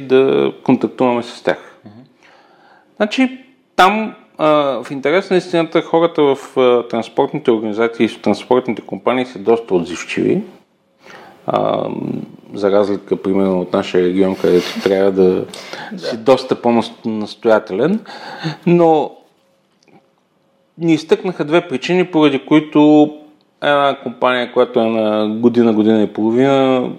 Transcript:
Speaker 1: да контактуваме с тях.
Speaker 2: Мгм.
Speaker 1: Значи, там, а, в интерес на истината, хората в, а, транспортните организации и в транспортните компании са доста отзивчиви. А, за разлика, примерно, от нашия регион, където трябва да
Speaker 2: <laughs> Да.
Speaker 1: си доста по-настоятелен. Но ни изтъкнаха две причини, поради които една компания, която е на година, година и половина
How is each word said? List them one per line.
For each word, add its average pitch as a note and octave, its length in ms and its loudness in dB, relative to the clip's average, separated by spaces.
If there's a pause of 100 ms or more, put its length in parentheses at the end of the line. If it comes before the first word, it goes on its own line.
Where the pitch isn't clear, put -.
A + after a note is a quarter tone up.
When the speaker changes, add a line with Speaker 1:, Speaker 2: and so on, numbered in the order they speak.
Speaker 1:
да C3+ 420 2 (120)
контактуваме B2 600 0
с - 200 -16
тях. - 420 -4
Speaker 2:
Мгм. G#2 80 -20 (1040)
Speaker 1:
Значи, B3+ 480 -2 (300)
там, G3+ 380 2 (240)
а, D#3 100 0 (360)
в B2 80 -12
интерес D3 380 -2
на F#3 80 2
истината, E3+ 440 0
хората E3 400 0 (140)
в, - 220 -10
а, B2 300 2
транспортните C3+ 640 -2
организации A2+ 540 0
и G#2+ 40 0
в - 120 -16
транспортните A#2 600 -2
компании A#2+ 440 -4
са - 140 -16
доста A2+ 360 0
отзивчиви. F#2+ 680 -2 (1040)
А, G#1+ 360 -2 (680)
за G2+ 180 -2
разлика, G2 500 -2
примерно, F#2+ 400 0
от F2+ 120 -8
нашия F#2 300 0
регион, F#2+ 320 0
където F2 480 0
трябва G2 280 2
да F#2 340 2 (240)
Speaker 2:
<laughs> - 220 -16
Да. F#3 80 -14
Speaker 1:
си B2+ 180 -8
доста B2+ 440 0
по-настоятелен. A2+ 1400 -2 (680)
Но E3 500 2 (1600)
ни E3 160 2
изтъкнаха F3 520 -2
две E3 220 0
причини, E3+ 380 0
поради D3+ 400 2
които D3+ 680 4 (480)
една C#3+ 420 2
компания, B2 500 -2
която B2 260 2
е A2+ 60 2
на G#2+ 440 0
година, A#2 440 2
година G#2+ 300 2
и G2+ 100 -4
половина B2+ 840 0